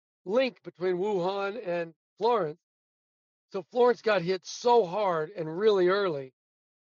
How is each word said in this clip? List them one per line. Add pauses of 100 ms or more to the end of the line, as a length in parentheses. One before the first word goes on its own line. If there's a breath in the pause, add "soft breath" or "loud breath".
(260)
link
between
Wuhan
and (240)
Florence. (920)
So
Florence
got
hit
so
hard
and
really
early. (600)